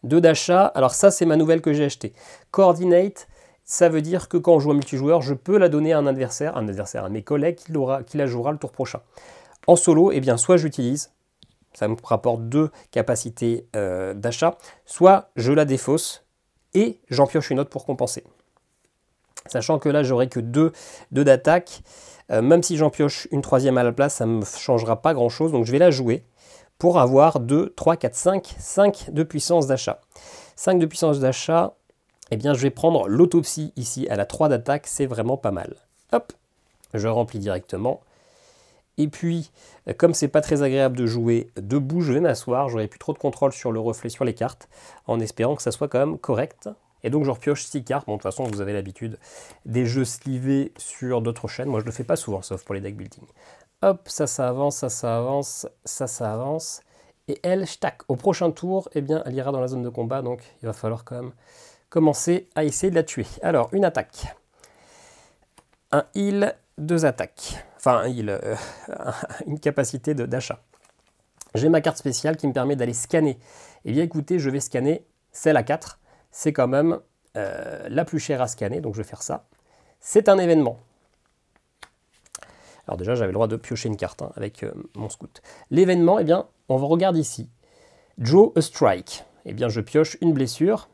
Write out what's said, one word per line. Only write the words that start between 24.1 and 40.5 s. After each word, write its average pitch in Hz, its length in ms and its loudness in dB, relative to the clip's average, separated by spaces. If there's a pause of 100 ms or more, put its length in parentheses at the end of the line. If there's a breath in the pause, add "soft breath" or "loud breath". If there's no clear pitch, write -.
ça 117 100 -2
ne 113 120 0
me 104 60 -2
changera 113 560 -2
pas 160 140 2
grand-chose. 131 380 0
Donc 120 120 2
je 117 80 -2
vais 139 60 2
la 175 120 10
jouer 131 340 0 (540 soft breath)
pour 175 200 4
avoir 135 420 6
deux, 131 300 2
trois, - 260 2
quatre, - 200 -4
cinq, 185 420 0
cinq - 520 0
de 156 120 -2
puissance 156 440 0
d'achat. - 340 -2 (560 loud breath)
Cinq 185 220 2
de 165 80 4
puissance 156 340 0
d'achat, 160 540 0 (600)
eh - 40 -2
bien, 139 160 2
je 123 80 0
vais 135 80 2
prendre 143 380 2
l'autopsie 156 680 2
ici. 127 320 -6
Elle 104 100 -2
a 101 60 0
trois - 240 0
d'attaque, 139 380 -2
c'est - 180 -4
vraiment 120 320 -2
pas 110 140 -4
mal. - 260 -8 (360)
Hop, 240 200 -2 (600)
je 104 120 -2
remplis 113 320 -2
directement. 98 640 -6 (960 soft breath)
Et 151 120 -2
puis, 165 420 -6 (360 soft breath)
euh, - 60 -8
comme 170 220 2
c'est 143 140 -2
pas 151 120 2
très 147 220 0